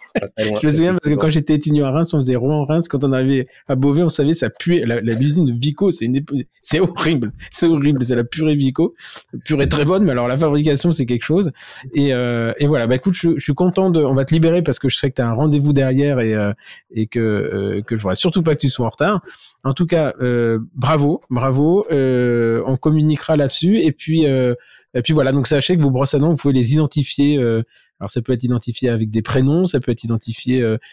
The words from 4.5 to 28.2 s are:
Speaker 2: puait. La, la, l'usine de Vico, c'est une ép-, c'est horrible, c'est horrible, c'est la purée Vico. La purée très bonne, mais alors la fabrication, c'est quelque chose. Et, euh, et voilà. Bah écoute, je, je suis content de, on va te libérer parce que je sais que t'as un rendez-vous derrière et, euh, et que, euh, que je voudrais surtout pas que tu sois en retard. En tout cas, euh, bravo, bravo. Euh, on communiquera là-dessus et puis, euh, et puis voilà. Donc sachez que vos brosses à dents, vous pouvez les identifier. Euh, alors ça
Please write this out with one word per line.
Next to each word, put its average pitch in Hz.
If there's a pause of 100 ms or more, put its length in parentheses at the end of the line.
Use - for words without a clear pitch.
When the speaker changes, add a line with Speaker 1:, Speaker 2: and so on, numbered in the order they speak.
Speaker 2:
puait. 170
La, 117
la, 117
l'usine 147
de 127
Vico, 143
c'est -
une 123
ép-, 139 (160)
c'est -
horrible, 156 (180)
c'est -
horrible, 143
c'est 123
la 117
purée 156
Vico. 143 (380)
La -
purée 139
très 147
bonne, 185
mais 156
alors 123
la 127
fabrication, 151
c'est 143
quelque 120
chose. 170 (420)
Et, 143
euh, 120
et 147
voilà. 139
Bah 120
écoute, 175
je, 170
je 139
suis 143
content 185
de, 165
on 139
va 135
te 135
libérer 165
parce 139
que 139
je -
sais 143
que -
t'as 123
un 117
rendez-vous 147
derrière 135
et, 113
euh, 104 (380)
et 110
que, -
euh, 101
que 113
je 107
voudrais 95
surtout 175
pas 160
que -
tu 139
sois 120
en 113
retard. 185 (420)
En 135
tout 170
cas, 160
euh, 120 (140)
bravo, 143
bravo. 135
Euh, 123
on 131
communiquera 151
là-dessus 151
et 160
puis, 160
euh, 127 (400)
et 123
puis 165
voilà. 139
Donc 139
sachez 151
que 160
vos 143
brosses 131
à 147
dents, 156
vous 160
pouvez 139
les 123
identifier. 147
Euh, 117 (360)
alors 101
ça 120